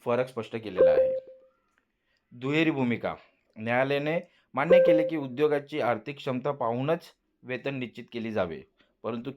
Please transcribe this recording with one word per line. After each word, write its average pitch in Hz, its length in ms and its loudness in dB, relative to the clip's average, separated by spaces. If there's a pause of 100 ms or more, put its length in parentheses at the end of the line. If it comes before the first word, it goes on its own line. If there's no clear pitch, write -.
फरक 127 240 0
स्पष्ट - 280 -8
केलेला 107 340 2
आहे. - 300 2 (1120)
दुहेरी 143 380 0
भूमिका, 120 440 -2 (440)
न्यायालयाने 139 640 0 (340)
मान्य - 280 6
केले - 260 4
की 160 80 -4
उद्योगाची 143 640 -2
आर्थिक 120 360 -2
क्षमता 131 360 -4
पाहूनच 135 520 -2 (380)
वेतन 127 320 -8
निश्चित 120 380 -10
केली 113 200 -6
जावे, 90 300 -4 (400)
परंतु 117 340 -8